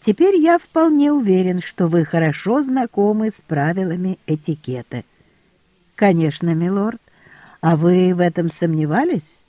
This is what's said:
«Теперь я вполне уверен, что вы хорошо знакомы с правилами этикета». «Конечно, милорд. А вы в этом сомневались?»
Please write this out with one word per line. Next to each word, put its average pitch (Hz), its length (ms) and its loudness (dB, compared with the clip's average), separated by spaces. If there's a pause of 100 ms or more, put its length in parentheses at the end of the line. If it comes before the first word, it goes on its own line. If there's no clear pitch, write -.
«Теперь 349 360 2
я 339 220 4
вполне 311 540 2
уверен, 185 480 0
что - 260 -4
вы 165 180 2
хорошо 165 580 -2
знакомы 220 680 -2
с - 100 -18
правилами 175 840 -4
этикета». 139 800 -6 (920)
«Конечно, 170 600 0
милорд. 196 460 -4 (600)
А 165 160 2
вы 180 380 2
в 175 60 -2
этом 175 280 0
сомневались?» 165 920 -2 (100)